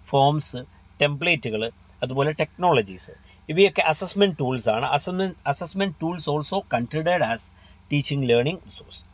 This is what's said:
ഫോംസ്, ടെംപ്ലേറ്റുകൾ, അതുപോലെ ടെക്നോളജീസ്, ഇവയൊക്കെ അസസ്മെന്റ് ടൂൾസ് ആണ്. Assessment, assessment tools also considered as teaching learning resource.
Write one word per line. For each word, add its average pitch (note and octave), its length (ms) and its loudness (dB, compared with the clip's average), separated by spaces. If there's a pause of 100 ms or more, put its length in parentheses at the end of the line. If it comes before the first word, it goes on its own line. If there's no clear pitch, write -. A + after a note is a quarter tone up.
(100)
ഫോംസ്, C#3+ 500 2 (420)
ടെംപ്ലേറ്റുകൾ, C#3 600 0 (400)
അതുപോലെ C#3 260 0 (100)
ടെക്നോളജീസ്, C3 720 0 (380)
ഇവയൊക്കെ F#3+ 300 4 (100)
അസസ്മെന്റ് F#3+ 480 0
ടൂൾസ് B2+ 340 0
ആണ്. B2+ 120 0 (100)
Assessment, F#3 380 -2 (180)
assessment F#3 400 -4 (100)
tools E3 300 -4
also D3+ 240 -2 (180)
considered D#3+ 480 0 (100)
as A#2 100 -6 (500)
teaching C#3+ 380 0
learning B2+ 360 2
resource. - 320 -20 (160)